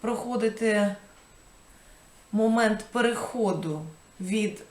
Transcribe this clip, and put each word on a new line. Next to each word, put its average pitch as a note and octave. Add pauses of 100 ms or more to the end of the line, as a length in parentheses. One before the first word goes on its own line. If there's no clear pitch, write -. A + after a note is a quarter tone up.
проходите A3 (1400)
момент A3
переходу G3 (380)
від G3+